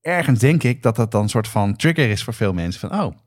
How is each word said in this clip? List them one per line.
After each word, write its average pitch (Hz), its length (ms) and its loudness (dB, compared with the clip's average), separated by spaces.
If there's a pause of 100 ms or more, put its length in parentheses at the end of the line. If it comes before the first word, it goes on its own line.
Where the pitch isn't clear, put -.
Ergens 160 380 0
denk 139 240 4
ik 123 200 0
dat 113 120 2
dat 113 160 -2
dan 104 100 2
een 104 80 0
soort 110 180 -2
van 101 280 -2
trigger 156 340 2
is 101 140 -2
voor 113 100 -6
veel 101 200 -2
mensen. 87 360 -6
Van, 208 120 -4
"Oh, 90 140 -6 (120)